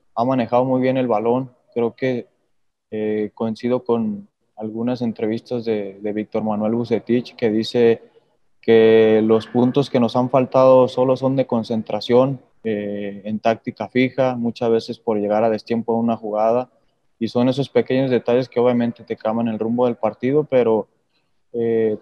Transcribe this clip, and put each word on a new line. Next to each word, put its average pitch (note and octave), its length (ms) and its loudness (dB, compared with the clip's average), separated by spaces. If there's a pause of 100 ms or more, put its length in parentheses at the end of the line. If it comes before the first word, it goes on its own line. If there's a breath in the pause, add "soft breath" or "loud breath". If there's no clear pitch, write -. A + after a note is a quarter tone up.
(140)
ha A2+ 100 -4
manejado B2 400 0
muy C3 160 -2
bien C3 160 0
el C3 120 -2
balón. A#2+ 440 -2 (220)
Creo A#2 220 -4
que, B2+ 320 -4 (640)
eh, G#2+ 420 -4
coincido A#2+ 500 -4
con G#2+ 460 -4 (260)
algunas A2+ 460 -6
entrevistas A2+ 640 -6
de, G2+ 340 -6
de G#2 140 -6
Víctor G#2+ 300 -6
Manuel G#2+ 320 -2
Bucetich, A#2 600 -2
que A#2 140 -2
dice A2+ 520 2 (600)
que A2 600 6
los A2 240 2
puntos B2+ 420 0
que B2+ 100 0
nos A#2 160 0
han B2+ 140 0
faltado C3 580 6
solo B2+ 300 0
son C3 180 -2
de C3 100 0
concentración, A#2+ 960 0 (240)
eh, G2+ 640 -6
en G#2+ 140 -6
táctica A2+ 480 -4
fija, B2+ 480 -2
muchas A#2 340 -4
veces A2+ 300 -2
por A2 180 -2
llegar G#2 260 0
a A#2 60 2
destiempo A2+ 440 -4
de A2+ 60 0
una A2+ 180 -2
jugada, A2+ 520 -2 (500)
y A2+ 100 -4
son B2 200 0
esos C3 200 -4
pequeños B2+ 420 0
detalles A#2+ 380 0
que - 100 -4
obviamente A#2+ 440 0
te G#2+ 120 -8
cambian A#2 320 -2
el A2 120 -4
rumbo A#2+ 260 0
del A#2+ 100 0
partido, B2+ 480 -2
pero, A2+ 440 2 (680)
eh, A2+ 480 0